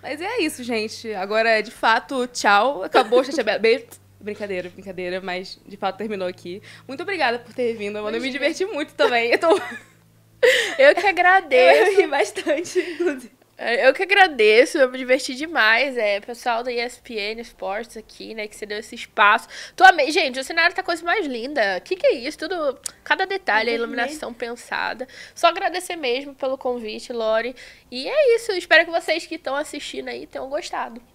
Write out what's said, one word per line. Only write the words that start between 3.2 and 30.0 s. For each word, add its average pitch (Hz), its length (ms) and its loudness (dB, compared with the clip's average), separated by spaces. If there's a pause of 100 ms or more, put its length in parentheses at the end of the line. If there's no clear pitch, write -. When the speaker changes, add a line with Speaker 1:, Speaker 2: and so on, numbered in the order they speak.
Speaker 1:
o 277 40 0
chat 277 160 -6
aberto. 214 220 0
Beijo. 226 240 2 (340)
Brincadeira, 196 500 -8
brincadeira, 185 500 -8
mas 185 460 -8
de 202 100 -18
fato 190 220 -4
terminou 202 280 -6
aqui. 185 360 -10 (260)
Muito 277 140 -10
obrigada 311 360 -2
por 233 140 -18
ter 233 220 -4
vindo, 208 280 -8
mano. 208 140 -6
Eu 240 60 -4
me 269 60 -4
Speaker 2:
Imagina. 262 40 -6
Speaker 1:
diverti 285 320 -2
muito 359 300 -8
também. 240 360 0
Eu 277 80 4
tô 339 100 2 (1300)
Speaker 2:
Eu 277 160 8
que 359 120 -2
agradeço. 359 840 6
Speaker 1:
<laughs> - 0 -
Eu 381 60 2
ri 349 80 6
bastante, 320 720 -2
inclusive. 302 500 -4 (260)
Speaker 2:
É, 226 300 0
eu 269 80 6
que 370 80 -4
agradeço, 311 760 4
eu 262 120 4
me 254 60 -14
diverti 262 380 -2
demais. 254 640 0
É, 202 220 0
pessoal 233 420 -6
da 247 100 -6
E 233 80 -6
S 240 220 -8
P 247 140 -16
N 214 260 -8
Esportes 220 560 -10
aqui, 208 360 -18
né, 214 140 -10
que - 80 -20
você - 80 -12
deu 208 140 -8
esse 220 160 -14
espaço. 220 520 2 (300)
Tô 349 80 2
amei-, 320 260 8
gente, 294 300 0
o 269 40 -8
cenário 339 300 0
tá 381 60 -6
a 370 40 -6
coisa 339 200 -6
mais 349 220 -2
linda. 233 540 -2
Que - 140 -6
que 381 120 0
é 508 80 6
isso? 262 240 -8
Tudo, 320 400 -4 (260)
cada 359 220 0
detalhe, 233 420 -2
a 233 60 -2
Speaker 1:
Uhum. 233 40 -4
Speaker 2:
iluminação 233 540 -6
pensada. 233 720 -8 (280)
Só - 140 2
agradecer 349 480 -4
mesmo 277 380 -4
pelo 269 220 -6
convite, 233 560 -8
Lori. 226 420 -2 (360)
E 254 180 -8
é 508 280 4
isso, 453 160 -4
eu 370 40 -2
espero 339 300 4
que 330 40 -12
vocês 330 360 -2
que 320 120 -10
tão 269 160 -6
assistindo 277 540 -8